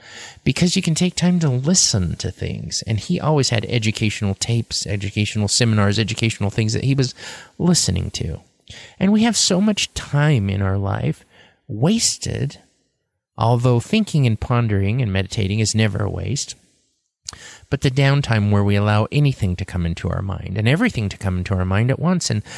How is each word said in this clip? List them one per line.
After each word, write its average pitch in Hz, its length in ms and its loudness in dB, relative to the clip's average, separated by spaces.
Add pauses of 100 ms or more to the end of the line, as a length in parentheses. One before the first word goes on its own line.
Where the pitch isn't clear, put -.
(440)
Because 170 320 2
you 185 60 -2
can 160 120 2
take 175 200 0
time 180 260 2
to 160 80 2
listen 123 680 2
to - 140 -6
things. - 520 -8
And 107 160 -2
he 175 220 -2
always 147 300 0
had 113 160 0
educational 107 680 -2
tapes, - 520 -4
educational 104 640 -2
seminars, 107 500 2
educational 107 520 -2
things 110 220 0
that 110 120 -2
he 135 100 2
was 131 200 0 (440)
listening 92 540 2
to. - 280 -6 (580)
And 190 140 4
we 214 100 4
have 226 140 2
so 180 240 2
much 208 340 0
time 143 560 2
in 98 120 0
our 95 160 0
life 104 460 -2 (440)
wasted, 143 920 -2 (800)
although 120 440 2
thinking 180 460 2
and 110 140 0
pondering 110 600 0
and 104 120 -2
meditating 98 480 -2
is 107 140 0
never 107 280 2
a 95 80 -2
waste, 92 440 -6 (1160)
but 139 100 -2
the 143 100 2
downtime 135 600 2
where 101 140 4
we 101 120 4
allow 104 340 2
anything 127 460 2
to 92 80 -4
come 87 220 -2
into 85 240 -2
our 87 100 -2
mind 92 380 -6
and 107 100 2
everything 151 400 2
to - 80 -8
come 92 220 -2
into 90 160 -2
our 92 100 0
mind 101 260 2
at - 80 0
once. 175 300 0
And 107 140 -2 (160)